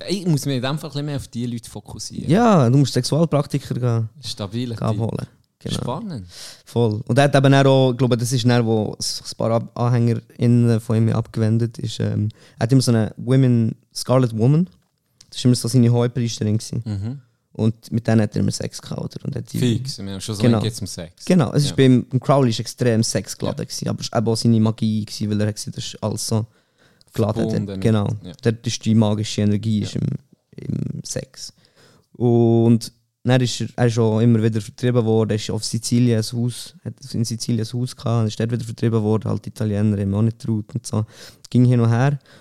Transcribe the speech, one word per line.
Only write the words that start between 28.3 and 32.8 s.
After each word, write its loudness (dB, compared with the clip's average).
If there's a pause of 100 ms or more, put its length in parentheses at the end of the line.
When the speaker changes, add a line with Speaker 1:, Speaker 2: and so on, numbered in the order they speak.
Speaker 2:
dort -2
ist -6
die 2
magische 0
Energie 0
ist -6
Speaker 1:
Ja. -4
Speaker 2:
im, -2 (880)
im -12
Sex. -12 (600)
Und 4 (300)